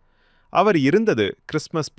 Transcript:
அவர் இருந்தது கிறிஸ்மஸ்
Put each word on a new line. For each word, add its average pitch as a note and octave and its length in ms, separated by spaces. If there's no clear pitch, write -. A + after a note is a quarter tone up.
அவர் F#3+ 280
இருந்தது C#3+ 680
கிறிஸ்மஸ் - 540